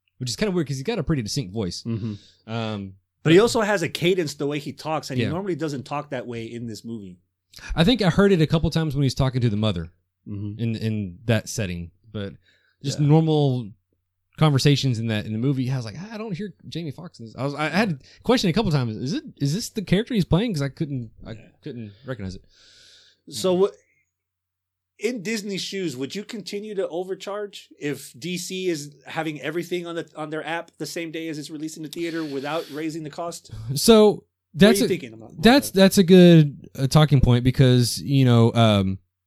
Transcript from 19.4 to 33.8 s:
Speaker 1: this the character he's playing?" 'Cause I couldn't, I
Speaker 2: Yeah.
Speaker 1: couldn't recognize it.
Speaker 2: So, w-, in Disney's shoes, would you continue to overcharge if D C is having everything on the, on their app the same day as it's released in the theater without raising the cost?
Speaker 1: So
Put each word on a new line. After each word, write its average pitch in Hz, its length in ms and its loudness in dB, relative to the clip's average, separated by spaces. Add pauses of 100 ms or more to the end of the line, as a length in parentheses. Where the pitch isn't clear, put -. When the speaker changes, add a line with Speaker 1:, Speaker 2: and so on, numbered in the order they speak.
Speaker 1:
this 208 160 -6
the - 140 -8
character 180 320 0
he's 196 100 2
playing?" 208 300 2
'Cause 143 80 -4
I 139 80 -4
couldn't, 135 400 -6 (160)
I 98 60 -14
Speaker 2:
Yeah. 107 80 -16 (220)
Speaker 1:
couldn't 117 300 -12 (140)
recognize 104 300 -8
it. - 80 -18 (840)
Speaker 2:
So, 156 260 -2
w-, 196 180 2 (1300)
in 240 240 -4
Disney's 202 380 -6
shoes, 180 360 -6
would 131 180 -8
you 196 100 -8
continue 208 520 -10
to 185 120 -2
overcharge 190 800 -10 (120)
if 143 380 -8
D 175 200 -6
C 185 300 -6
is 147 260 -6 (120)
having 160 340 -8
everything 170 480 -6
on 170 80 -8
the, 160 200 -8
on 151 140 -10
their 156 160 -8
app 165 320 -8
the 160 80 -10
same 170 240 -8
day 160 180 -10
as 160 100 -8
it's 147 120 -12
released 156 260 -10
in 160 60 -12
the 151 60 -10
theater 165 360 -6
without 147 460 -6
raising 156 320 -8
the 151 80 -10
cost? 170 400 -12 (240)
Speaker 1:
So 214 500 6 (300)